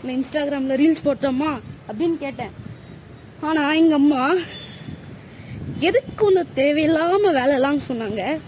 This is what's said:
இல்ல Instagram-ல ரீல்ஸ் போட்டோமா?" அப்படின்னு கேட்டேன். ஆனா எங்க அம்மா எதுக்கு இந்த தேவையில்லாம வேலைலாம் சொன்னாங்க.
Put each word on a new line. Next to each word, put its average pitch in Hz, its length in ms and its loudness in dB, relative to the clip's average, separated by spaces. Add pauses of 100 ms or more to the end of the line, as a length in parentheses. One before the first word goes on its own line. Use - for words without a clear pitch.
இல்ல 254 240 -2
Instagram-ல 277 520 0
ரீல்ஸ் 311 260 4
போட்டோமா?" 269 540 0 (280)
அப்படின்னு 311 300 0
கேட்டேன். 254 340 -8 (920)
ஆனா 302 320 2
எங்க 320 220 6
அம்மா 285 380 4 (1500)
எதுக்கு 427 480 0
இந்த 370 180 4 (100)
தேவையில்லாம 311 680 2
வேலைலாம் 277 640 2
சொன்னாங்க. 226 600 -4